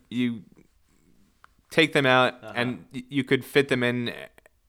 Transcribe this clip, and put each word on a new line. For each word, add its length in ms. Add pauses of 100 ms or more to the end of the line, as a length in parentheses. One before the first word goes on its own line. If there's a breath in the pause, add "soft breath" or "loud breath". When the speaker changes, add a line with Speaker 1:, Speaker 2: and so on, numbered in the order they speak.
(100)
Speaker 1:
you 320 (1300)
take 220
them 140
out, 360
Speaker 2:
Uh-huh. 140
Speaker 1:
and 360
y-, 160
you 140
could 220
fit 240
them 160
in, 280 (560)